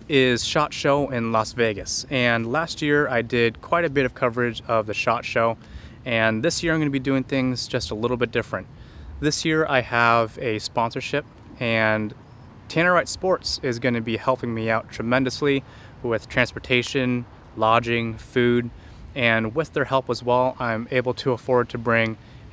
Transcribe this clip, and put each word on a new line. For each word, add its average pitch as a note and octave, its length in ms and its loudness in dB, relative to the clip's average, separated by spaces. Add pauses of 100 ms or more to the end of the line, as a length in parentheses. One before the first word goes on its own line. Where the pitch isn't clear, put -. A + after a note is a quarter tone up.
is B2+ 380 4
shot D3+ 280 0
Show C#3+ 360 0
in A#2 240 -4
Las A2 180 2
Vegas. A2 580 -2
And A#2+ 400 2
last D#3 320 -4
year D3 280 2
I A#2+ 120 0
did A#2 400 0
quite E3+ 220 0
a E3 60 0
bit C3+ 160 2
of B2 100 -4
coverage A#2+ 500 -2
of A2 200 2
the G#2+ 80 -4
shot A#2 320 0
Show, A2+ 320 0 (480)
and A2 360 2
this D#3+ 220 0
year E3 80 0
I'm D#3+ 80 0
gonna D3+ 100 0
be C#3 100 0
doing C3 260 0
things B2+ 420 -2
just - 240 -4
a A#2 40 -6
little A#2+ 200 0
bit A#2+ 160 -2
different. A2 340 -4 (540)
This D3 240 0
year D#3 240 2
I C#3 140 2
have A#2 580 2
a A2+ 200 -2
sponsorship, A#2+ 640 -4 (340)
and A2 540 0 (560)
Tannerite E3+ 400 2
Sports - 520 -2
is B2+ 160 -2
gonna A#2+ 220 0
be A2+ 160 -2
helping B2 380 -2
me A2+ 160 -2
out A2+ 200 0
tremendously C3 760 0 (360)
with A#2 280 -2
transportation, B2 960 0 (320)
lodging, A2+ 600 2
food, A#2+ 520 2 (460)
and A2+ 380 2
with D3+ 200 -4
their D3 100 0
help C3 260 0
as A#2+ 140 -4
well, B2 380 2
I'm A#2 300 -2
able B2+ 240 0
to - 180 -2
afford A#2+ 380 0
to B2+ 60 -6
bring A2+ 380 2 (360)